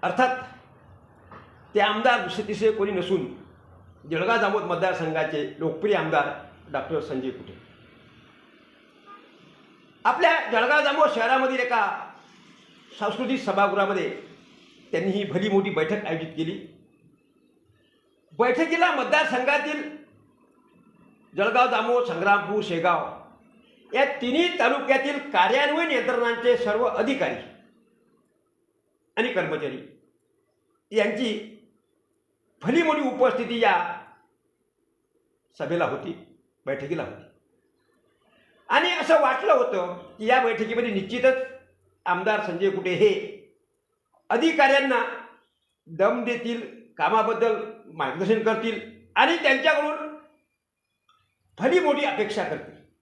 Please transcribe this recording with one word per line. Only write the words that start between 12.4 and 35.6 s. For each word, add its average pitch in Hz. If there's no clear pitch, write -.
सांस्कृतिक 226
सभागृहामध्ये 196
त्यांनी 180
ही 202
भली 190
मोठी 196
बैठक 156
आयोजित 160
केली. -
बैठकीला 320
मतदारसंघातील 285
जळगाव 233
जामोद, 240
संग्रामपूर, 202
शेगाव 170
या 269
तिन्ही 277
तालुक्यातील 269
कार्यान्वयन 285
यंत्रणांचे 233
सर्व 214
अधिकारी 180
आणि 240
कर्मचारी 151
यांची 220
भली 277
मोठी 302
उपस्थिती 240
या 180
सभेला 165